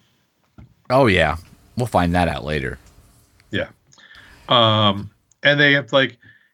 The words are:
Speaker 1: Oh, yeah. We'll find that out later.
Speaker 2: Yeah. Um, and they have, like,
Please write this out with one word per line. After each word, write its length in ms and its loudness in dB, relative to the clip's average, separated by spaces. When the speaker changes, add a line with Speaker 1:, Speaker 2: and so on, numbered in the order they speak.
Speaker 1:
Oh, 180 2
yeah. 300 0
We'll 100 -4
find 280 0
that 120 0
out 180 -6
later. 320 -8
Speaker 2:
Yeah. 200 -6
Um, 600 2
and 180 2
they 140 4
have, 180 -4
like, 260 0